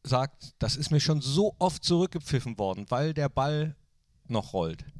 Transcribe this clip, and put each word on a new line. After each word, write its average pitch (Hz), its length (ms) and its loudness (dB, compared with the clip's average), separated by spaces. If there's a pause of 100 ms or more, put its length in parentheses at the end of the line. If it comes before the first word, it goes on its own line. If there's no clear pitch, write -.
sagt, - 540 -2
„Das - 180 0
ist 151 140 -2
mir 151 100 4
schon 151 220 2
so 160 360 2
oft 180 240 0
zurückgepfiffen 151 760 0
worden, 98 320 -2
weil 147 240 0
der 143 160 0
Ball 151 440 0 (540)
noch 110 240 -2
rollt.“ 82 320 -2 (160)